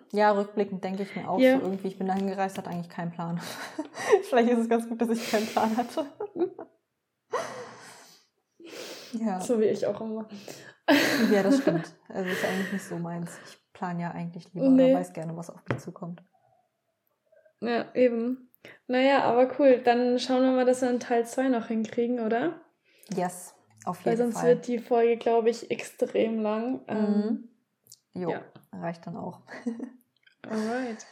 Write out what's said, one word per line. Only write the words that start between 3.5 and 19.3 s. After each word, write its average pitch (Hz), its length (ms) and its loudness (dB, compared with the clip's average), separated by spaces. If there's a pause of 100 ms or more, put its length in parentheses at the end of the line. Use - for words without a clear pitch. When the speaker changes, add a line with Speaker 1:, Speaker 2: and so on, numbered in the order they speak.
Speaker 1:
Vielleicht 233 200 4
ist 240 100 4
es 226 100 0
ganz 233 180 0
gut, 233 140 -6
dass 233 80 2
ich 226 200 -2
keinen 214 180 0
Plan 220 300 0
hatte. 262 280 -4 (300)
<laughs> 349 200 -4 (2500)
Ja. 214 280 -4
Speaker 2:
So 233 180 0
wie 214 60 4
ich - 220 0
auch 202 140 -4
immer. 220 260 -10 (1040)
Speaker 1:
Ja, 202 120 6
das 269 140 4
Speaker 2:
<laughs> 269 40 0
Speaker 1:
stimmt. 170 320 -2 (140)
Also 185 220 -6
ist 185 160 -2
eigentlich 185 280 -2
nicht 190 120 -6
so 170 120 -8
meins. 170 500 -10
Ich - 100 -20 (160)
plane 175 300 -8
ja 170 80 -6
eigentlich 170 420 -12
lieber 269 160 2
Speaker 2:
Nee. 262 220 8
Speaker 1:
oder 277 80 4
weiß - 140 -6
gerne, 165 220 -8
was 170 140 -12
auf - 180 -18
mich - 120 -2
zukommt. 175 420 -12 (1400)
Speaker 2:
Ja, 233 240 -2 (100)
eben. 247 540 2 (380)
Naja, 262 360 4
aber 247 260 4 (100)